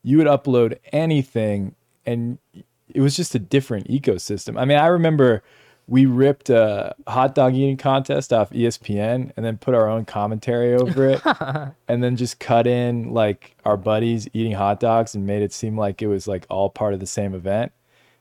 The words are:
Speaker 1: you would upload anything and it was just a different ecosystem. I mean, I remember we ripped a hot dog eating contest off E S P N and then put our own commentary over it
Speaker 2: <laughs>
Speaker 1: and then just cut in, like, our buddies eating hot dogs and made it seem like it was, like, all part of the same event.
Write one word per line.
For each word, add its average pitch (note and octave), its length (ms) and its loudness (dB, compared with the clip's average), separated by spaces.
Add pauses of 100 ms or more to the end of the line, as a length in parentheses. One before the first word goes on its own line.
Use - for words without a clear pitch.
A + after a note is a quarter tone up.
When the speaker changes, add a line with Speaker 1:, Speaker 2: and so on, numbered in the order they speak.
Speaker 1:
you C3 120 4
would D#3 100 6
upload B2 500 2 (140)
anything A#2 840 -2 (300)
and A#2+ 320 -4 (560)
it - 60 -2
was C#3 160 2
just F3 200 -4
a A#2+ 40 0
different A2 480 -2
ecosystem. G#2+ 720 -4
I B2+ 60 0
mean, C#3+ 120 4
I D3 100 4
remember D#3+ 560 4 (440)
we C3 180 6
ripped C3+ 440 2
a G#2+ 440 2 (140)
hot C3 280 0
dog C3 180 4
eating C3+ 240 0
contest C#3 560 -2
off A2 200 2
E A#2 140 0
S A#2 100 -4
P G#2 220 -6
N B2 380 -4
and A2 80 -6
then A2+ 120 -6
put B2+ 160 -2
our A2+ 140 4
own A2 160 -2
commentary A2+ 720 -2
over C3 340 2
it C3+ 160 2
Speaker 2:
<laughs> C#3+ 640 -6
Speaker 1:
and A#2+ 160 -2
then B2 140 0
just B2 240 -6
cut A#2+ 260 2
in, A#2+ 460 -2
like, A2 500 -2
our G#2+ 140 2
buddies A2 560 -2
eating A2+ 180 -2
hot G2+ 300 -2
dogs A2+ 340 0
and G2 100 -4
made G2+ 160 -2
it G2+ 120 -2
seem A2 240 -6
like G2+ 240 -4
it G#2+ 60 -4
was, G2 200 -2
like, F#2+ 220 -6
all F#2+ 200 -2
part G#2+ 240 -4
of F#2+ 60 -6
the F#2+ 80 -10
same G2+ 260 -6
event. G2 380 -4 (500)